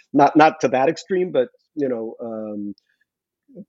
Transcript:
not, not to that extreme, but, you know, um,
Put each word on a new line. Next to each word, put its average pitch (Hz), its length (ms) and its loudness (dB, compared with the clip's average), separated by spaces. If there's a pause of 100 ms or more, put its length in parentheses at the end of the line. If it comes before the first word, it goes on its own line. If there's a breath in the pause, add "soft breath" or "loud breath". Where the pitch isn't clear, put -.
(140)
not, 139 240 4
not 156 240 6
to 135 80 0
that 131 180 2
extreme, 180 440 -4
but, 127 180 -2 (260)
you 139 140 -4
know, 113 320 -8
um, 107 520 -10 (960)